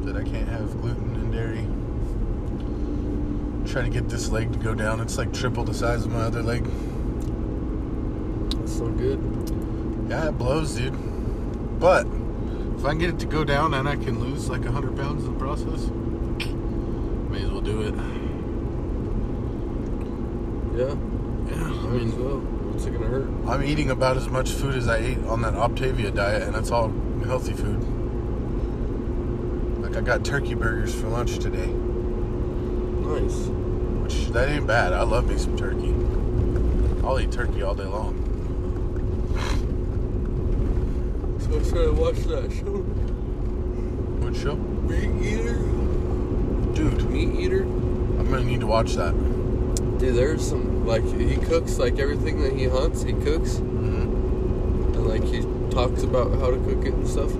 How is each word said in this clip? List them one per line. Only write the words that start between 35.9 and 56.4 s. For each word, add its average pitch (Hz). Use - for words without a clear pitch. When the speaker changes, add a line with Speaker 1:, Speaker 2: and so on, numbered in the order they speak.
Speaker 1:
I'll 127
eat 120
turkey 113
all 104
day 98
long. 101
Speaker 2:
So -
I 151
started -
watching -
that -
show. 196
Speaker 1:
What 120
show? 147
Speaker 2:
Meat -
Eater. -
Speaker 1:
Dude. -
Speaker 2:
Meat -
Eater. -
Speaker 1:
I'm -
gonna 127
need 120
to 110
watch 110
that. -
Speaker 2:
Dude, 127
there's 135
some, -
like, 113
he 123
cooks, 160
like, 120
everything -
that 135
he 131
hunts, 131
he 120
cooks. -
Speaker 1:
Mm-hmm. -
Speaker 2:
And, 120
like, 131
he -
talks 123
about 127
how -